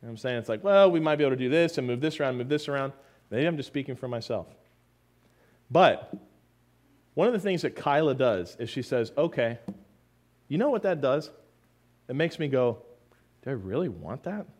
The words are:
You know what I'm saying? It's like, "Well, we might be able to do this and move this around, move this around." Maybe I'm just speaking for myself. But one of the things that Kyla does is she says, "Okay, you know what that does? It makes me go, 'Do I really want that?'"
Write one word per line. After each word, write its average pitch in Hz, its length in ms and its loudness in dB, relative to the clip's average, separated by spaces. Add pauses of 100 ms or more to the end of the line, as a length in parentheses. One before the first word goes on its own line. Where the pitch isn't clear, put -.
You 117 60 -16
know - 0 -
what - 20 -14
I'm 113 80 -12
saying? 123 220 -4
It's 113 100 -10
like, 110 140 -4
"Well, 196 280 8
we 170 80 2
might 156 160 0
be 147 80 0
able 135 120 2
to 127 60 -4
do 127 80 0
this 165 280 2
and 131 100 -4
move 123 140 -2
this 151 180 -4
around, 131 180 -2
move 123 120 -6
this 147 180 -2
around." 139 260 -4 (360)
Maybe 127 160 0
I'm 170 120 0
just 139 100 -8
speaking 135 280 -6
for 127 120 -10
myself. 113 400 -6 (1200)
But 135 420 6 (1000)
one 175 140 2
of 247 60 2
the 214 60 0
things 180 240 -2
that 147 120 -2
Kyla 147 380 2
does 113 460 0
is 117 100 -6
she 139 120 -8
says, 120 360 -2
"Okay, 135 400 0 (920)
you 143 80 -2
know 247 120 2
what 226 140 -2
that 180 180 0
does? 139 280 0 (800)
It 127 80 -6
makes 160 240 -2
me 156 80 -2
go, 127 360 0 (580)
'Do - 80 -12
I 139 40 -4
really 117 360 -4
want 85 340 -12
that?'" 202 220 -10 (140)